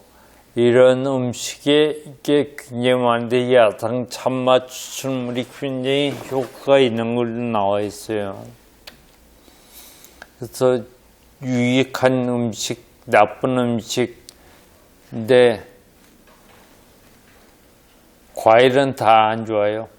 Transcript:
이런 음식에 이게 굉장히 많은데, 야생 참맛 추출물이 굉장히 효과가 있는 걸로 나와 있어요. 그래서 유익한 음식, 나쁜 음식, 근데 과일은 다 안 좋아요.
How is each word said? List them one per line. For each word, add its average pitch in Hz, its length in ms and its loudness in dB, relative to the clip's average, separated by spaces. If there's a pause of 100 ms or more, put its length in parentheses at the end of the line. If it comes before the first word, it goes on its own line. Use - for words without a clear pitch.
(560)
이런 127 500 4
음식에 139 1000 -2
이게 147 520 -2
굉장히 123 460 -2
많은데, 120 500 0
야생 117 560 2
참맛 127 580 -2
추출물이 123 760 -8 (140)
굉장히 135 520 -4 (200)
효과가 135 480 0
있는 117 360 0
걸로 120 360 -4
나와 101 300 -2
있어요. 104 600 -8 (2000)
그래서 127 420 0 (640)
유익한 127 840 0
음식, 120 540 -6 (220)
나쁜 123 540 2
음식, 120 580 -4 (920)
근데 120 540 2 (2750)
과일은 127 600 4
다 110 340 4
안 113 160 -4
좋아요. 107 420 -2 (120)